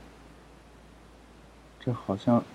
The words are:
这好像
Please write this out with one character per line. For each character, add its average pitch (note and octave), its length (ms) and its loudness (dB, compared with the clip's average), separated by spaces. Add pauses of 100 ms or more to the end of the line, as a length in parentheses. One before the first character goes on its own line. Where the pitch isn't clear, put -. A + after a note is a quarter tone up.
(1800)
这 B2 140 -2
好 G2 240 -4
像 A#2+ 260 4 (120)